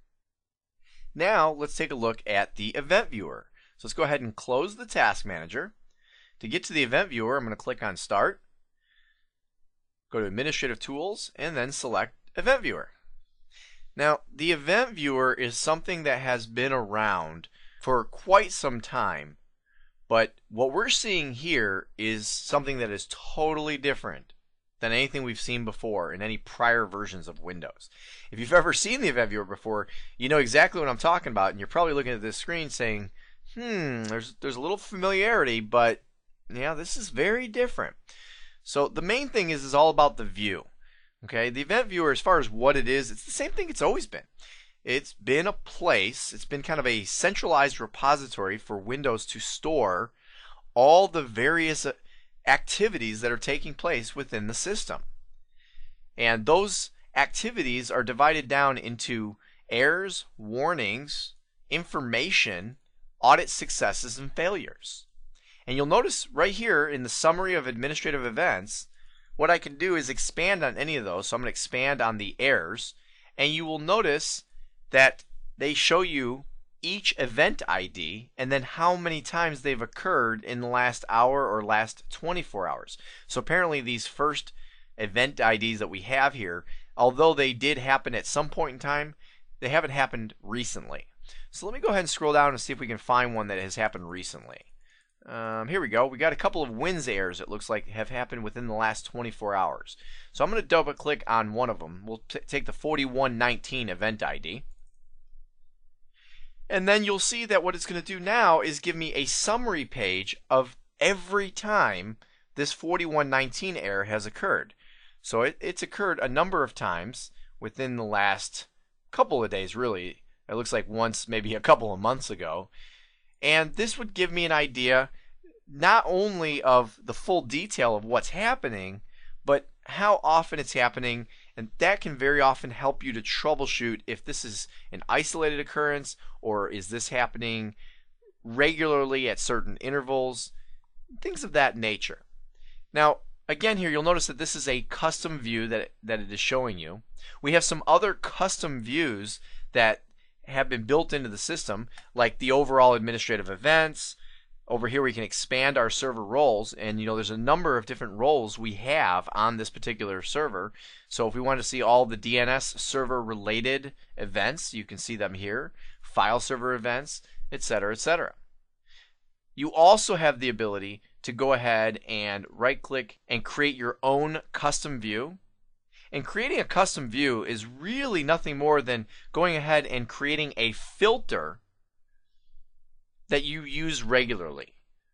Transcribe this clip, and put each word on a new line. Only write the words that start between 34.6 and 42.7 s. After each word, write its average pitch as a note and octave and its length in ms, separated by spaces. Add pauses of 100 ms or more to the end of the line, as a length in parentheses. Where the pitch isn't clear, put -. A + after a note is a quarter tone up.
little F3 160
familiarity, F#3+ 840
but A#2 440 (460)
yeah, C#3 260
this E3 220
is G#3+ 120
very G#3+ 400
different." A#3+ 480 (680)
So C#3+ 240
the D#3+ 160
main A#3 260
thing F#3 220
is, C#3 140
is C3+ 100
all D#3 160
about D3 260
the A#2+ 80
view. G2+ 420 (580)
Okay, A#2+ 260
the C3 120
event G#3+ 260
viewer, E3+ 240
as A#2+ 80
far F#3 180
as A#2+ 100
what B2 280